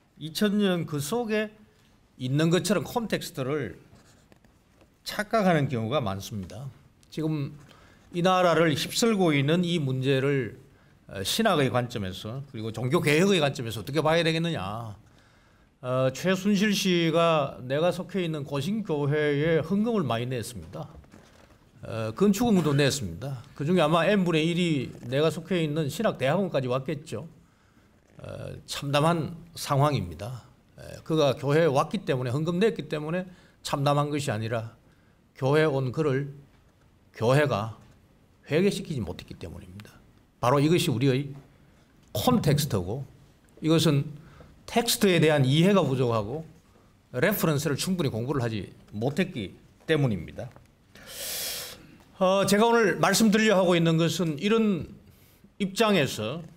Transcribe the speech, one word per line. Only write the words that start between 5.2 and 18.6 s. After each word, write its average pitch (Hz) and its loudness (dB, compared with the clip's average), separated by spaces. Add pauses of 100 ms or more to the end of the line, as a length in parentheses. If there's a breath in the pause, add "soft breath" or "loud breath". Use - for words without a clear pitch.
경우가 120 -2
많습니다. 98 -8 (420)
지금 156 -4 (560 loud breath)
이 175 -2
나라를 170 4
휩쓸고 190 2
있는 151 2
이 170 0
문제를, 131 0 (480 soft breath)
어, 98 -10
신학의 156 2
관점에서 117 -4
그리고 110 -8
종교 127 0
개혁의 175 4
관점에서 123 -2
어떻게 143 -2
봐야 160 2
되겠느냐. 127 -4 (840 soft breath)
어, 127 0
최순실 190 2
씨가 165 2
내가 151 0
속해 185 -4
있는 156 -4
고신교회에 147 0